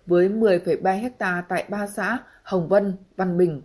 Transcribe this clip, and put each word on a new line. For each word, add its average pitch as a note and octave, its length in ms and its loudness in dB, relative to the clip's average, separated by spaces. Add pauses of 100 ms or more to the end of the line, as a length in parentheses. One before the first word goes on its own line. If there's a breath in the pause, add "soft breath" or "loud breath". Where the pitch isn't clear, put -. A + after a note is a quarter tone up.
với F3 220 4
mười G#3 300 2
phẩy F3 180 -2
ba F#3+ 160 0
ha G3 560 -4
tại - 200 -2
ba G#3 180 -6
xã G3+ 320 -4 (240 loud breath)
Hồng F3 260 -2
Vân, G3 280 2 (200)
Văn F#3 220 -2
Bình, E3 260 2